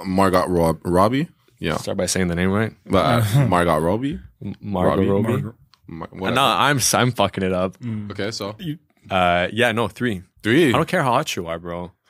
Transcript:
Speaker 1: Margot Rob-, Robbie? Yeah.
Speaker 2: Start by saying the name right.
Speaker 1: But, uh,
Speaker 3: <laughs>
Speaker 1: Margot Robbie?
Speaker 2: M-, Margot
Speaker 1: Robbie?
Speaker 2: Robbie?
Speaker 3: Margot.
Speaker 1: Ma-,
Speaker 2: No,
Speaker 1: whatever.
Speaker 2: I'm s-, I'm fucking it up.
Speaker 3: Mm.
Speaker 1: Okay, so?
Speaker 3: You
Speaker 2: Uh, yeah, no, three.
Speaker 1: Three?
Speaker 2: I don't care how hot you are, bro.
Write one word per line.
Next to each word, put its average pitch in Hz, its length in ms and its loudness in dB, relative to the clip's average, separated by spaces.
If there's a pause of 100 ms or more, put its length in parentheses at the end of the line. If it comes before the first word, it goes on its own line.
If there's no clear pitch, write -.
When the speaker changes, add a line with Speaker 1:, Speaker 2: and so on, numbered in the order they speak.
Speaker 1:
Margot 92 420 2
Rob-, 82 380 2
Robbie? 110 420 2 (320)
Yeah. 80 180 -2
Speaker 2:
Start 101 200 -6
by 95 80 -2
saying 92 240 0
the 85 60 -2
name 90 160 0
right. 107 220 0 (120)
Speaker 1:
But, 95 400 2 (100)
uh, 139 120 4
Speaker 3:
<laughs> - 20 0
Speaker 1:
Margot 87 300 4
Robbie? 117 400 -2 (240)
Speaker 2:
M-, 98 180 -10
Margot 95 300 0
Speaker 1:
Robbie? 95 180 0
Speaker 2:
Robbie? 113 340 0
Speaker 3:
Margot. 110 120 -12 (340)
Speaker 1:
Ma-, 82 220 -12
Speaker 2:
No, 90 80 -16
Speaker 1:
whatever. 117 200 -2
Speaker 2:
I'm 131 380 2
s-, - 160 0
I'm 123 180 2
fucking 98 320 0
it 92 100 0
up. 92 260 -2
Speaker 3:
Mm. 107 320 -8
Speaker 1:
Okay, 98 200 -6
so? 107 280 -10
Speaker 3:
You 165 180 -8 (320)
Speaker 2:
Uh, 90 440 2
yeah, 117 180 2
no, 110 160 0
three. 101 360 -6 (200)
Speaker 1:
Three? 135 260 4
Speaker 2:
I - 40 4
don't 156 140 2
care 180 160 0
how 127 100 0
hot 143 220 -2
you 85 120 -8
are, 82 120 -6
bro. 87 320 -8 (180)